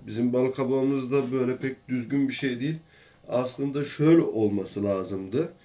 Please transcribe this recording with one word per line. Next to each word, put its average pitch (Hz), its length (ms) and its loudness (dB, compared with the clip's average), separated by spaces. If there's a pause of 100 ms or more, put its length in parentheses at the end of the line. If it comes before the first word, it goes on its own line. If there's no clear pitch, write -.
Bizim 120 260 0
bal 127 180 2
kabağımız 135 600 0
da 131 200 0
böyle 127 260 0
pek 131 320 -8
düzgün 127 400 0
bir 127 40 -4
şey 123 260 -4
değil. 147 160 -2 (540)
Aslında 139 560 -2
şöyle 160 360 6
olması 101 640 0
lazımdı. 98 680 -2 (120)